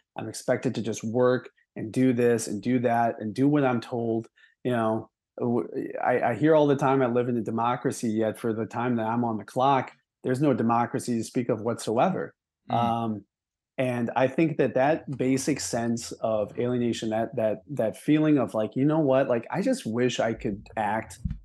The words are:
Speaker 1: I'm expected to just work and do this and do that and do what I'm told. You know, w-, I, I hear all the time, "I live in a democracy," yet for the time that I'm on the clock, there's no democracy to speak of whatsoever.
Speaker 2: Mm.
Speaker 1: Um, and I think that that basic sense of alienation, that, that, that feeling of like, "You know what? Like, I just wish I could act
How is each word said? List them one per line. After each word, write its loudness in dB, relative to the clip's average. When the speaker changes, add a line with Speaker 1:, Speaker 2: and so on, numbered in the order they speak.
Speaker 1:
I'm -8
expected -2
to -4
just -6
work 2
and -8
do 4
this 2
and -6
do 0
that 0
and -6
do 2
what 2
I'm 0
told. -4
You 0
know, -2
w-, -2
I, 2
I 0
hear 4
all 6
the 4
time, 2
"I 2
live 0
in 0
a -2
democracy," -2
yet 0
for -2
the -4
time -2
that -2
I'm 0
on -2
the -8
clock, 0
there's 0
no 4
democracy 0
to -2
speak -4
of 0
whatsoever. -2
Speaker 2:
Mm. -2
Speaker 1:
Um, -2
and -2
I 4
think 0
that 2
that 0
basic 0
sense -4
of -2
alienation, -2
that, -2
that, 0
that -2
feeling 4
of 0
like, -2
"You 0
know 4
what? 4
Like, 0
I -4
just 0
wish 0
I 0
could -6
act -4